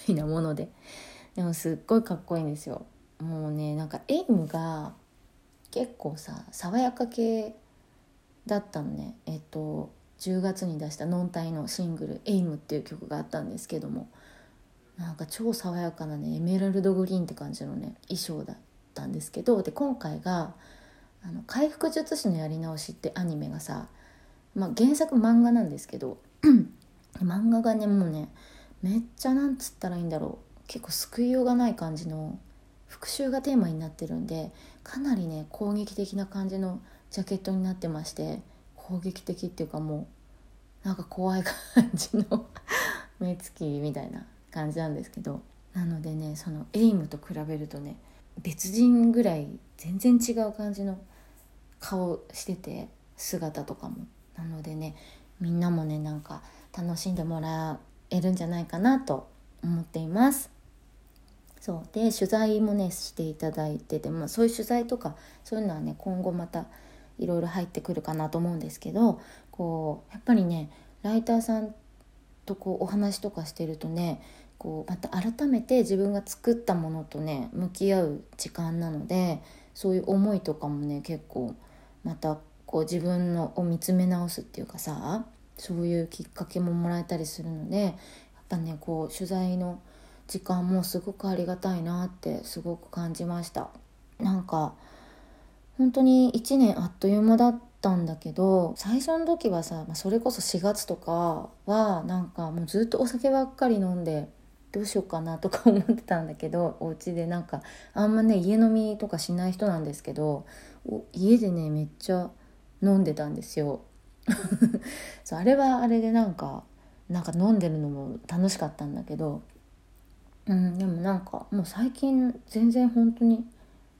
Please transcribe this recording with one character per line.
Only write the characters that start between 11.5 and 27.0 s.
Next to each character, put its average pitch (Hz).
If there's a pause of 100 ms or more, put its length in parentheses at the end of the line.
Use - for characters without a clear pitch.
の 160
シ -
ン 165
グ 156
ル、 -
エ 208
イ 185
ム 156
っ -
て -
い 147
う -
曲 151
が 151
あ 156
っ 156
た 160
ん 156
で -
す -
け 156
ど 139
も、 - (920)
な 170
ん 156
か 160
超 226
爽 180
や 170
か 165
な 151
ね、 151
エ 156
メ 175
ラ 196
ル 190
ド 190
グ 185
リ 185
ー 185
ン 170
っ -
て -
感 143
じ 139
の -
ね、 - (120)
衣 180
装 156
だ 143
っ - (360)
た 143
ん 131
で 151
す -
け -
ど、 220
で、 180
今 277
回 156
が、 175 (680)
あ 180
の 180
「回 294
復 311
術 311
師 233
の 170
や 156
り 160
直 160
し」 -
っ -
て -
ア 185
ニ 165
メ 147
が 151
さ、 - (640)
ま 196
あ、 -
原 262
作 311
漫 233
画 240
な 233
ん 165
で 143
す -
け -
ど、 131 (500)
<clears throat> -